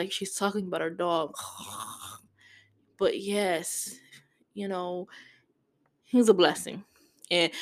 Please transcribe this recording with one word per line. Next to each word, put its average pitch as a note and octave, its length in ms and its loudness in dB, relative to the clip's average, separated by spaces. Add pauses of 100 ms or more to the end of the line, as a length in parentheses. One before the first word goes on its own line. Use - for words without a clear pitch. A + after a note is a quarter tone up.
like, G3 80 -6
"She's - 240 -6
talking G3+ 320 -2
about E3 140 -4
her E3 100 -2
dog." E3+ 460 0
<sighs> - 80 -12 (1500)
But F#3+ 200 2
yes, G3 760 -4 (580)
you G3+ 140 -8
know, F3+ 400 -6 (960)
he's B3 240 6
a G#3 60 10
blessing. F3 480 2 (480)
And E3+ 200 4 (100)